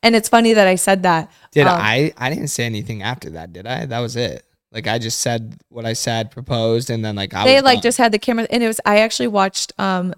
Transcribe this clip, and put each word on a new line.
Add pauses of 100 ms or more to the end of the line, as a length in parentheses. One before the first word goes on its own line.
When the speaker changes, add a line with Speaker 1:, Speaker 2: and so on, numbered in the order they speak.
Speaker 1:
And
it's
funny
that
I
said
that. (200)
Speaker 2:
Did
Speaker 1:
Um,
Speaker 2:
I,
I
didn't
say
anything
after
that,
did
I?
That
was
it. (280)
Like,
I
just
said (120)
what
I
said,
proposed,
and
then,
like,
I
Speaker 1:
They,
Speaker 2:
was
Speaker 1:
like,
Speaker 2:
done.
Speaker 1:
just
had
the
camera,
and
it
was,
I
actually
watched,
um,